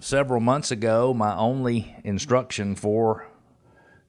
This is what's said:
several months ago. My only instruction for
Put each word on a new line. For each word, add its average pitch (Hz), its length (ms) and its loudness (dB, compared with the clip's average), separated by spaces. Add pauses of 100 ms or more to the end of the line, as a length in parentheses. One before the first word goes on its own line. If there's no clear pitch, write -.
several 127 400 0
months 131 280 0
ago. 117 440 2
My 107 200 0
only 120 680 -2
instruction 101 720 -2
for 110 500 0 (840)